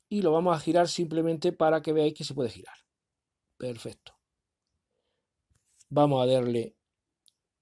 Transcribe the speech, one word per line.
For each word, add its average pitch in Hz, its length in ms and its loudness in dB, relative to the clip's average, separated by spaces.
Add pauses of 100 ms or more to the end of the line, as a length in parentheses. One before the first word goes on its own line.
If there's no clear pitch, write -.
(100)
y 202 100 -4
lo 165 120 2
vamos 170 220 2
a 151 60 -4
girar 170 280 4
simplemente 165 640 -2
para 156 280 2
que 156 140 -4
veáis 151 180 2
que 151 120 -14
se 135 100 -10
puede 127 160 -4
girar. - 240 -20 (840)
Perfecto. 120 600 -14 (1700)
Vamos 143 340 2
a 127 40 2
darle 123 500 0 (840)